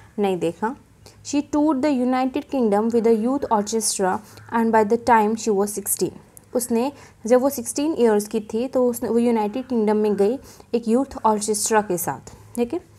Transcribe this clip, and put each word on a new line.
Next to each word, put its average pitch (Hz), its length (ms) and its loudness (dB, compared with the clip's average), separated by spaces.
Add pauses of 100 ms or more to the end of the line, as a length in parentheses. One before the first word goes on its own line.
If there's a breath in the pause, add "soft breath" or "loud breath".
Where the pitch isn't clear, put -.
(180 loud breath)
नहीं 190 200 0
देखा। 170 380 -4 (480 loud breath)
She 285 180 -2
toured 294 420 0
the 254 220 2
United 262 480 -2
Kingdom 226 400 2
with 226 120 2
a 226 200 4
youth 277 260 -2
orchestra 208 680 -2 (380 loud breath)
and 226 160 2
by 220 200 4
the 233 60 2 (100)
time 220 260 4
she 220 240 -2
was 208 200 -2
sixteen, - 340 -4 (420)
उसने, 247 380 -2 (340 loud breath)
जब 247 140 6
वो 269 100 2
सिक्सटीन 285 480 -4
ईयर्स 208 300 4
की 226 120 -2
थी 220 280 -4
तो 254 220 2
उसने, 240 180 -6
वो 226 100 2
यूनाइटेड 233 480 0
किंगडम 214 300 0
में 214 200 0
गई 208 220 2 (360 loud breath)
एक 233 140 -2
यूथ 262 360 0
ऑर्केस्ट्रा 214 580 0
के 180 160 -4
साथ, - 580 -10
ठीक 240 180 -4
है। 359 60 -6 (180 loud breath)